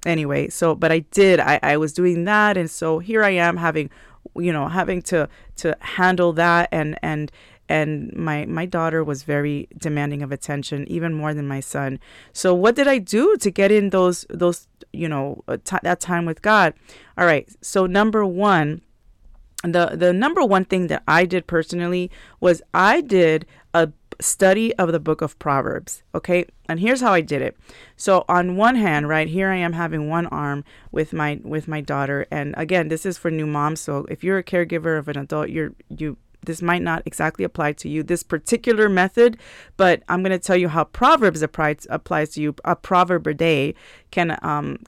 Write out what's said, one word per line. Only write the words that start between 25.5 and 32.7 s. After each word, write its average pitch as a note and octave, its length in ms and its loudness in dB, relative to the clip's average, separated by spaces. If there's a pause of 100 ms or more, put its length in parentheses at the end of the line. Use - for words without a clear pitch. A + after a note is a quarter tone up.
Okay. F3 320 0 (220)
And E3 120 -4
here's A#3+ 200 2
how A#3+ 120 4
I F3 80 6
did D3 220 -4
it. C3 140 -6 (400)
So F#3+ 320 2
on F3+ 280 2
one A#3 200 4
hand, D3+ 320 2
right, D#3 200 0
here F#3+ 220 -2
I F#3+ 60 0
am E3+ 160 -2
having D#3+ 360 -4
one E3+ 180 -2
arm C#3+ 380 -4 (260)
with D#3 220 -4
my, D3+ 300 -4
with D#3 260 -8
my D#3 120 -6
daughter. C#3 500 -4
And C#3+ 260 -6
again, E3 320 0